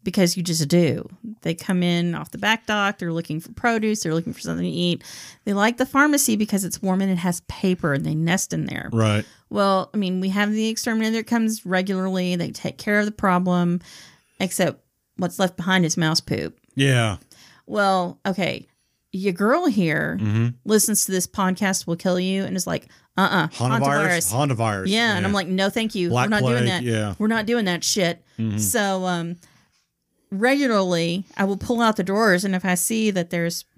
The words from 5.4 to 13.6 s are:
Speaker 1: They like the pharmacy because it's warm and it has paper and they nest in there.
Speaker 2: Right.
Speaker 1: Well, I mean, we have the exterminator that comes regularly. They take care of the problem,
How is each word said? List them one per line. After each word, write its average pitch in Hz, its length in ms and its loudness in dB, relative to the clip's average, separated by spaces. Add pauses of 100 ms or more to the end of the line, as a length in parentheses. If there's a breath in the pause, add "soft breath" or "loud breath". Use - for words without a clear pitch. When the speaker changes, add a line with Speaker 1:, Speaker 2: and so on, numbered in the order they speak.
Speaker 1:
They 208 80 -2
like 214 240 2
the 254 100 0
pharmacy 285 480 2
because 208 300 0
it's - 180 -8
warm 190 180 0
and 196 120 2
it 175 60 2
has 175 240 -2
paper 175 520 -2
and 139 100 -2
they 156 120 -2
nest 170 360 0
in 156 140 -2
there. - 260 -8
Speaker 2:
Right. 110 320 4 (240 loud breath)
Speaker 1:
Well, 196 460 2
I - 20 -2
mean, 185 240 -2
we 190 100 0
have 202 200 0
the 220 160 0
exterminator 220 520 -2
that 220 100 -6
comes 220 360 0
regularly. 185 680 0
They 170 160 -4
take - 260 -8
care 208 220 0
of 208 80 2
the 208 60 -4
problem, 180 720 2 (580 loud breath)